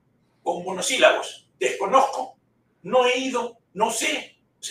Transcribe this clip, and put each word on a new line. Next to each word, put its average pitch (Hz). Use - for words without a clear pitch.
con 175
monosílabos. -
"Desconozco, -
no 240
he 247
ido, 240
no 220
sé". -